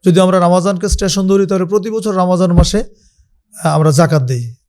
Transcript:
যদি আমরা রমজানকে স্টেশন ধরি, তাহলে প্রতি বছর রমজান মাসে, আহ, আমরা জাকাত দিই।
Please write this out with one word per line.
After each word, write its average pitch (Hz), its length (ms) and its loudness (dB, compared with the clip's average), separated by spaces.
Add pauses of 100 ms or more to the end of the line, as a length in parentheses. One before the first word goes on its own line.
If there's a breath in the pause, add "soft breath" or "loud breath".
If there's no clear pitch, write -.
যদি 180 140 4
আমরা 185 200 2
রমজানকে 180 500 0
স্টেশন 190 380 -2
ধরি, 196 180 2
তাহলে 180 200 -2
প্রতি 202 240 -4
বছর 214 260 -4
রমজান 180 380 0
মাসে, 196 300 2 (800)
আহ, 165 120 -2
আমরা 156 160 2
জাকাত 147 320 2
দিই। 120 320 -6 (140)